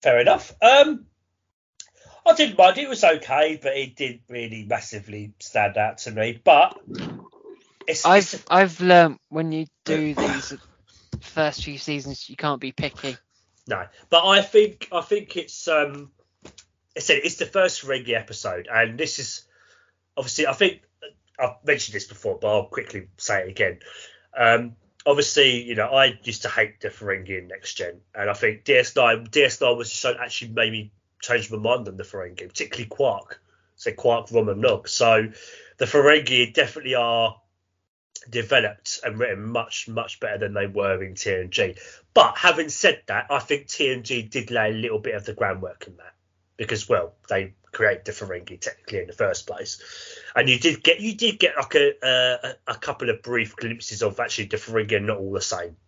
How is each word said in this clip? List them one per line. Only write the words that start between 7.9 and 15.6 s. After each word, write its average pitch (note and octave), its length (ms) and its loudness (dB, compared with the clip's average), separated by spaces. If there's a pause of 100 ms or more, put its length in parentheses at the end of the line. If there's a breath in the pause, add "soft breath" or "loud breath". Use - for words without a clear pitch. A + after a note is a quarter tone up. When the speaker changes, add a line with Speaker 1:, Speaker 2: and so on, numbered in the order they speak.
Speaker 2:
I've, F#3 300 6
Speaker 1:
it's - 160 -14
Speaker 2:
I've F3+ 300 4
learnt F3 480 8
when D#3+ 240 -4
you D#3 140 -6 (180)
do D#3 300 -2
Speaker 1:
<clears throat> - 0 -
Speaker 2:
these C#3 400 -4 (680)
first - 440 -2
few C#3+ 140 -10
seasons, C#3 500 -8
you C#3 80 -18
can't C#3+ 240 -4
be C3 120 -10
picky. C#3 440 -8 (500)
Speaker 1:
No, F#2+ 200 -8 (240 soft breath)
but E3+ 140 4
I G3 180 6
think, G#3 500 2
I F3 80 -2
think G3+ 360 -4
it's, - 320 -10